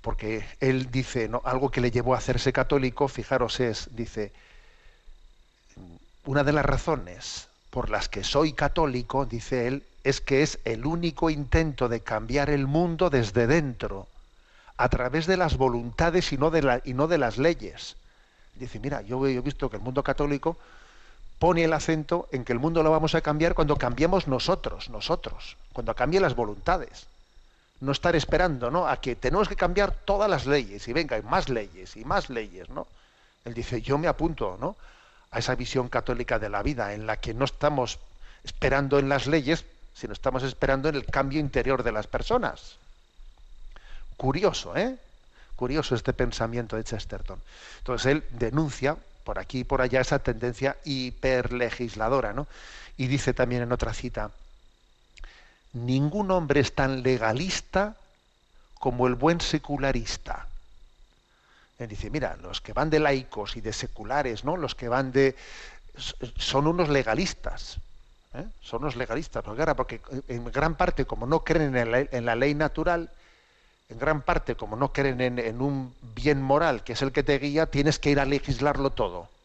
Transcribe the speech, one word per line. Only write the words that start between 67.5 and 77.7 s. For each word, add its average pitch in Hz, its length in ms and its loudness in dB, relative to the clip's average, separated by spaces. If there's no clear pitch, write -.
¿eh? 147 100 -10
Son 117 200 -6
unos 139 160 -4
legalistas, 123 480 -6
porque, 113 180 -4
claro, 156 140 2
porque 120 240 -4
en 120 240 -6
gran 151 240 2
parte, 175 300 2
como 110 200 -6
no 160 200 2
creen 151 320 2
en 117 120 2
la, 120 100 4
en 135 260 -2
la 117 100 2
ley 139 180 4
natural, 160 560 0
en 107 100 -14
gran 143 260 0
parte, 165 320 0
como 107 200 -8
no 131 160 0
creen 135 300 0
en, 123 180 0
en 117 220 -2
un 135 400 -2
bien 139 400 2
moral, 139 420 2
que - 100 -8
es 113 80 -2
el 135 120 0
que 143 100 2
te 139 160 4
guía, 147 280 2
tienes 143 300 2